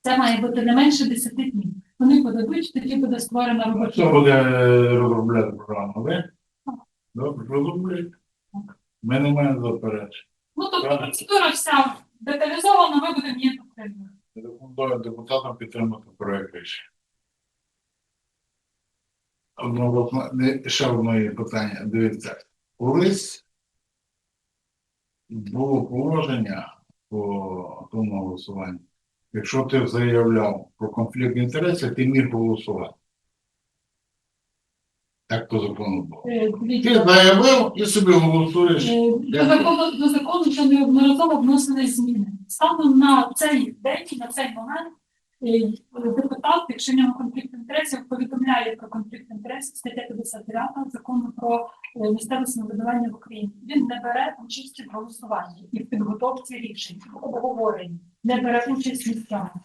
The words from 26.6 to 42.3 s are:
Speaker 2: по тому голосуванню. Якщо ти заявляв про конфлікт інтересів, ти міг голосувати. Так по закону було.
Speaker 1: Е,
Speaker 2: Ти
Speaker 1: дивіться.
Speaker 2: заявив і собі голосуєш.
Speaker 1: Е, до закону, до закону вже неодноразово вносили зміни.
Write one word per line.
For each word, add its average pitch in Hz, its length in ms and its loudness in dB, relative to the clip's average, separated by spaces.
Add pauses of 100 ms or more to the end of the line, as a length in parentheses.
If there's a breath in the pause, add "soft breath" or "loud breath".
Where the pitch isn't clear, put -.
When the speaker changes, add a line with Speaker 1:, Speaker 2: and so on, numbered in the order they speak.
Speaker 2:
по 98 840 -8
тому 101 320 -4
голосуванню. 92 540 -10 (540)
Якщо 120 300 -4
ти 127 240 0
заявляв 113 840 2 (100)
про 107 100 -6
конфлікт 120 480 -2
інтересів, 156 580 -2
ти 131 120 0
міг 131 260 2
голосувати. 110 640 -2 (2250)
Так 113 220 -4
по 107 120 0
закону 101 420 -4
було. - 240 -14
Speaker 1:
Е, 220 260 0
Speaker 2:
Ти - 80 -8
Speaker 1:
дивіться. 233 440 4
Speaker 2:
заявив 196 720 8
і 208 100 0
собі 190 260 4
голосуєш. 165 760 4
Speaker 1:
Е, 233 300 4
до - 260 0
закону, 330 540 2
до 285 100 2
закону 339 340 -2
вже 294 260 0
неодноразово 277 680 6
вносили 262 500 2
зміни. 233 400 0 (220)